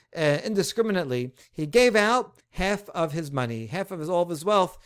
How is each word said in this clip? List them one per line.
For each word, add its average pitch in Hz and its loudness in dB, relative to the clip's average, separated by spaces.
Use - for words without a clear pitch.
uh, 151 2
indiscriminately, 185 -2
he 156 -6
gave 233 6
out 220 2
half 196 -4
of 165 -2
his 151 -6
money, 117 -4
half 175 -8
of 180 -8
his, 156 -8
all 175 2
of 175 -2
his 165 -8
wealth, 190 2